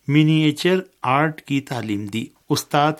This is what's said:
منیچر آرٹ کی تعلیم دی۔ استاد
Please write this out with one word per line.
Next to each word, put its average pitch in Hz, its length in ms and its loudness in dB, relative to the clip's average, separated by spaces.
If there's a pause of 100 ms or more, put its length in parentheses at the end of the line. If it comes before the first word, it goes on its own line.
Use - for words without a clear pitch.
منیچر 156 720 2 (220)
آرٹ 151 400 0
کی 139 180 -2
تعلیم 110 460 -6
دی۔ 110 200 -6 (220)
استاد 147 520 0